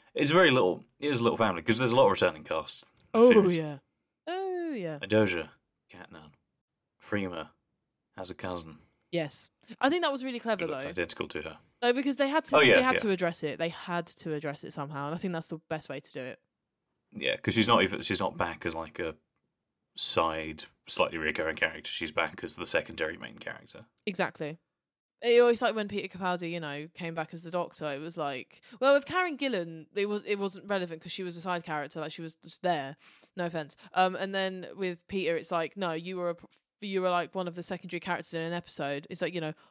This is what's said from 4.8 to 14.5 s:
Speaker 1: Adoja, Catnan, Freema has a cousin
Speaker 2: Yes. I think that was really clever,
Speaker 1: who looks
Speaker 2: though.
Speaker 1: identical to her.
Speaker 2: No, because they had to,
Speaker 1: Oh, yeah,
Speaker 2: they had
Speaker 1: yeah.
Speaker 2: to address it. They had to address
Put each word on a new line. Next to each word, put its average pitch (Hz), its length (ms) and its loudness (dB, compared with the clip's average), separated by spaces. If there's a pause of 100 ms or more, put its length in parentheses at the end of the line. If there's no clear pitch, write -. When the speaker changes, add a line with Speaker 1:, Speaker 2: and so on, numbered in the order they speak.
Speaker 1:
Adoja, 95 480 2 (440)
Catnan, 80 400 -20 (720)
Freema 90 460 -4 (680)
has 90 140 -6
a - 40 -6
cousin 82 440 -8 (320)
Speaker 2:
Yes. 160 400 -4 (300)
I 262 100 4
think 339 120 2
that 302 100 2
was 269 120 -6
really 254 140 -6
clever, 208 280 -2
Speaker 1:
who 156 40 -4
looks 135 140 -4
Speaker 2:
though. 147 60 -6
Speaker 1:
identical 87 380 -4
to 78 140 -8
her. 78 160 -12 (240)
Speaker 2:
No, 240 100 4
because 262 240 0
they 277 120 2
had 294 160 0
to, - 140 4
Speaker 1:
Oh, - 20 10
yeah, 254 160 10
Speaker 2:
they 269 60 6
had 262 120 4
Speaker 1:
yeah. - 60 0
Speaker 2:
to 214 100 2
address 175 320 -2
it. 147 160 -4
They 165 120 -2
had 175 360 -6
to - 280 -8
address 147 280 -6